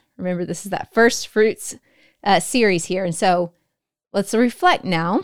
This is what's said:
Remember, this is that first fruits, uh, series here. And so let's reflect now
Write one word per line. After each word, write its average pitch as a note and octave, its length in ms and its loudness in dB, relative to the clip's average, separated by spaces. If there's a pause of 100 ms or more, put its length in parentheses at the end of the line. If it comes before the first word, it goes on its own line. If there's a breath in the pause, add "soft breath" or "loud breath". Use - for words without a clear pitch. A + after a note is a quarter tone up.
(180)
Remember, F3+ 260 -4
this E3+ 220 -8
is G3 60 -8
that - 220 -8
first A#3 360 2
fruits, - 460 0 (480 soft breath)
uh, F#3+ 180 2
series G3+ 440 0
here. F#3+ 200 -4
And E3+ 100 -4
so F3+ 380 0 (580)
let's G3 220 -2
reflect B3 500 2
now F3+ 400 0